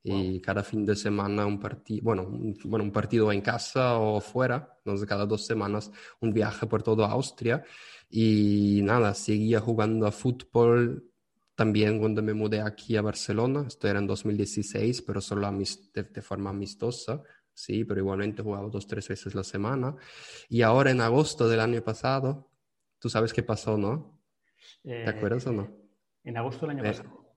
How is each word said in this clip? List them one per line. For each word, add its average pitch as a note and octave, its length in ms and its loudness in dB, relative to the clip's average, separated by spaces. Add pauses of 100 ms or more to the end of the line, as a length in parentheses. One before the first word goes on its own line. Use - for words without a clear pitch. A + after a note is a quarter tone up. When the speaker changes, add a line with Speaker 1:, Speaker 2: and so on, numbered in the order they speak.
Speaker 1:
y G2 280 0
Speaker 2:
Wow. F#2 80 -4
Speaker 1:
cada G2 220 -2
fin G#2+ 220 -2
de G2+ 120 0
semana G2+ 480 0
un G2+ 160 -2
parti-, G#2+ 400 -8
bueno, G#2+ 220 0
un, A2+ 420 -8
bueno, G#2 180 -2
un G2+ 80 -4
partido G#2+ 400 2
en G2+ 80 2
casa A#2+ 600 0
o G#2+ 200 2
fuera, B2+ 600 -2
entonces G2+ 280 -4
cada G2+ 180 0
dos G#2 200 -2
semanas G#2 460 -4 (280)
un A2+ 140 0
viaje G#2+ 340 0
por G#2+ 160 -2
toda A2 260 2
Austria A#2 540 -2 (460)
y G#2 760 4
nada, G#2 300 4
seguía G#2+ 480 2
jugando A2 440 2
a G#2 60 2
fútbol A#2+ 1000 2 (460)
también G#2+ 440 4
cuando G#2+ 220 0
me G#2+ 120 -2
mudé G#2+ 260 0
aquí G#2+ 380 -2
a G#2 40 2
Barcelona. A2+ 680 0
Esto - 200 -4
era G2+ 120 2
en G2+ 80 0
dos G#2 180 -4
mil G#2+ 100 0
dieciséis, G#2 680 -2
pero G2+ 180 -6
solo G2+ 260 -4
amis-, G2 460 -6
de, G2+ 100 -4
de - 180 -12
forma G2 280 -6
amistosa. A2+ 720 -6 (320)
Sí, G#2+ 320 -4
pero G#2 160 -2
igualmente G2 400 -2
jugaba G2+ 280 -6
dos, G#2 180 -8
tres G#2 200 -6
veces G2 280 -8
la F#2+ 80 -4
semana. B2+ 520 -4 (540)
Y A#2 140 4
ahora C3 280 8
en B2+ 80 4
agosto A#2+ 480 4
del A2+ 120 4
año A2+ 240 2
pasado, C3 680 -2 (500)
¿tú - 100 -6
sabes A2+ 220 2
qué A2+ 120 -2
pasó, G#2+ 340 -2
no? A2+ 420 -4 (600)
¿Te C3+ 100 -12
Speaker 2:
Eh, A#2 240 -6
Speaker 1:
acuerdas G#2+ 320 -2
o B2 60 -2
no? G#2 160 -4 (540)
Speaker 2:
en A#2 140 -10
agosto B2 280 -6
del D3 60 -6
año C#3 120 -6
Speaker 1:
Me, G#2 60 0
Speaker 2:
pasado. - 460 -10